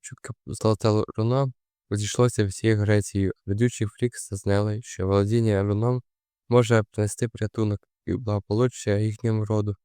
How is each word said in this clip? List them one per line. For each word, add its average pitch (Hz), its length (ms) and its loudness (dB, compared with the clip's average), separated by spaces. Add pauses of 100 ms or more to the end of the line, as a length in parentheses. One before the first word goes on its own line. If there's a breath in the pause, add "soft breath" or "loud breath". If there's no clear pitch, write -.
Чутка - 320 -16 (120)
про - 80 -10
золоте 110 340 0
лу-, 107 180 2 (120)
руно 127 340 0 (380)
розійшлося 107 560 0
всією 107 340 0
Грецією. 101 520 2 (140)
Родючий 107 420 0
Фрікс - 420 -6
зазнали, 104 540 0
що - 240 -6
володіння 101 560 2
руном 113 380 0 (480)
може 117 420 4
принести 107 360 -2
порятунок 107 520 -4 (260)
і 90 80 -2
благополуччя 104 840 -2
їхньому 107 480 -2
роду. 104 400 -2